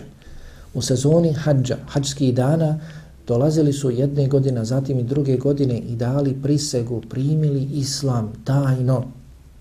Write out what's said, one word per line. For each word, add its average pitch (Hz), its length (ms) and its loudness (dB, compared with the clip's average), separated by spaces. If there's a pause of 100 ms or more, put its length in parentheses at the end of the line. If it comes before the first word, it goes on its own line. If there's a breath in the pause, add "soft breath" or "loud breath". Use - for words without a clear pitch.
(720 loud breath)
U 127 80 -4
sezoni 151 520 4
hadža, 127 440 0 (100)
hadžskih 135 480 0
dana, 156 440 2 (480 loud breath)
dolazili 147 460 2
su 135 180 -2
jedne 139 360 0
godine, 131 380 2
zatim 131 340 0
i 120 40 0
druge 135 340 0
godine 139 400 0
i 117 180 -6
dali 127 380 0 (100)
prisegu, 123 680 0
primili 143 540 0
islam 127 680 -2 (120)
tajno. 131 600 2 (580)